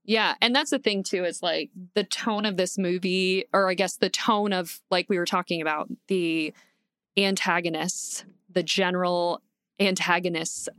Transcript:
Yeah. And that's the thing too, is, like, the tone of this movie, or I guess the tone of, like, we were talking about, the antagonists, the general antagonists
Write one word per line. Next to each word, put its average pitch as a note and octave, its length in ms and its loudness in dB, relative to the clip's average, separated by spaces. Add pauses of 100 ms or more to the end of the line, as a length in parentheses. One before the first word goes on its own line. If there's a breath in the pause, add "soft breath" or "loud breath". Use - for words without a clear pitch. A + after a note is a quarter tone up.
Yeah. G#3 360 2
And A#3+ 160 4
that's D4 140 2
the C#4 80 2
thing G#3 240 0
too, F3+ 220 -2
is, E3+ 180 -4
like, D#3+ 280 -2 (240)
the G#3 100 0
tone G#3 420 -2
of G3 100 -2
this F3+ 220 0
movie, F#3 720 0
or F#3+ 160 4
I F#3 60 0
guess F#3 220 0
the G3 120 0
tone G#3 440 0
of, F#3 280 -4 (100)
like, F3+ 200 2
we F#3+ 80 2
were F3 80 0
talking F3 340 -2
about, D#3 280 -2 (180)
the E3 480 0 (640 soft breath)
antagonists, F3 1080 -2 (260)
the F3+ 120 2
general F3+ 800 0 (380)
antagonists F3+ 880 0 (100)